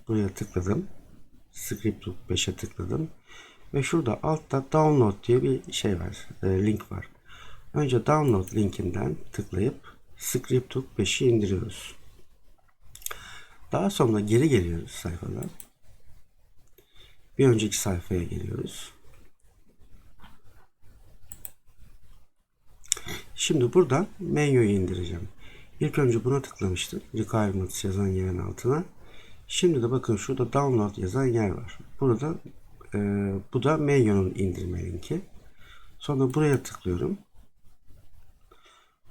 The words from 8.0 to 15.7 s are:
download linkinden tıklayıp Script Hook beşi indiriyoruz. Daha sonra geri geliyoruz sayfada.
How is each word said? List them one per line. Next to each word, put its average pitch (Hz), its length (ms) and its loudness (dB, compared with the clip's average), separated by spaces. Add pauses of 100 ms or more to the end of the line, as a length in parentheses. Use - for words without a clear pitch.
download 131 480 4
linkinden 95 600 0 (160)
tıklayıp - 680 -4 (180)
Script - 600 0
Hook - 220 -6
beşi - 280 2
indiriyoruz. 101 680 2 (1800)
Daha 185 180 2
sonra 113 300 4
geri 113 280 4
geliyoruz 85 420 2
sayfada. - 540 -6 (1900)